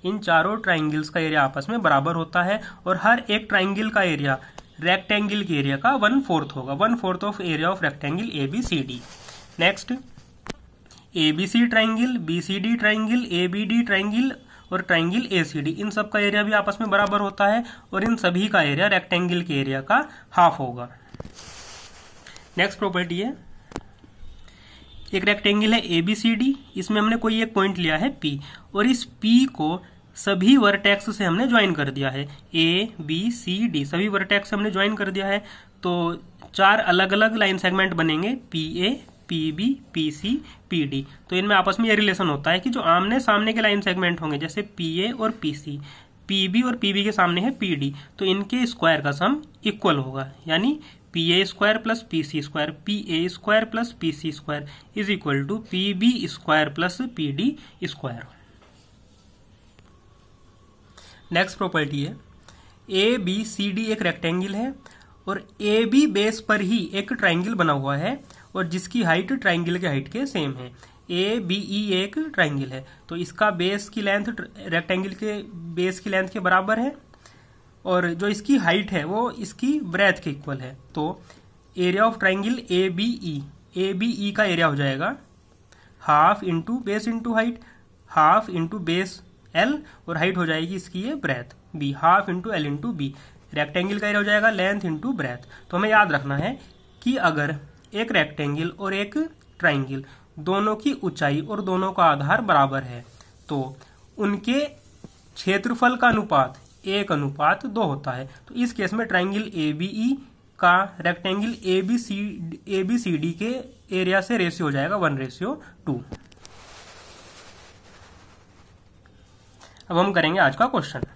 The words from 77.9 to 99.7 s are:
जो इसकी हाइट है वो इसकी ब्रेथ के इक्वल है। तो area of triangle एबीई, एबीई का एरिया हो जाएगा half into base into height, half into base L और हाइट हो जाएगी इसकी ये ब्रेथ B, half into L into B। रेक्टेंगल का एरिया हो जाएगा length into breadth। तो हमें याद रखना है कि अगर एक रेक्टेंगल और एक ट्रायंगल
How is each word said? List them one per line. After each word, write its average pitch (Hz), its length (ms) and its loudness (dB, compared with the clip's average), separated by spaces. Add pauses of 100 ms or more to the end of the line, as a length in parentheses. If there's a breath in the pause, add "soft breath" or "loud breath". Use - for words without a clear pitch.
जो 185 140 -2
इसकी 208 280 2
हाइट 190 340 2
है 180 140 -2
वो 214 260 -2
इसकी 247 500 -4
ब्रेथ 185 440 2
के 160 60 -4
इक्वल 143 260 -8
है। 131 200 -12 (180)
तो 151 100 -2 (720 loud breath)
area 180 260 2
of 226 140 4
triangle 202 420 0 (140)
एबीई, 180 720 0 (340)
एबीई 196 560 0
का 214 120 2
एरिया 170 220 2
हो 147 100 2
जाएगा 143 380 -2 (880 soft breath)
half 165 420 4
into 175 380 -2
base 214 240 -4
into 226 300 -2
height, 233 260 0 (480 loud breath)
half 185 460 4
into 165 320 -2
base 185 260 -2 (400)
L 214 200 4 (340 loud breath)
और 170 80 -4
हाइट 175 200 0
हो 175 100 0
जाएगी 160 300 -2
इसकी 180 260 -8
ये 254 120 -4
ब्रेथ 135 400 -6 (220)
B, 143 160 -4 (120)
half 196 260 4
into 185 260 -4
L 151 120 -2
into 147 300 -6
B। 139 120 -4 (440 loud breath)
रेक्टेंगल 175 440 -2
का 208 80 -4
एरिया 208 120 0
हो 202 60 0
जाएगा 208 280 4
length 190 380 -2
into 220 260 -4
breadth। 127 320 -8 (220 loud breath)
तो 175 60 -4
हमें 208 140 0
याद 208 220 6
रखना 139 240 -2
है 220 220 -2 (440 loud breath)
कि 254 140 0
अगर 151 400 0 (380)
एक 226 180 -4
रेक्टेंगल 151 640 -2
और 196 160 -4
एक 202 240 -4 (400)
ट्रायंगल 139 460 0 (340 loud breath)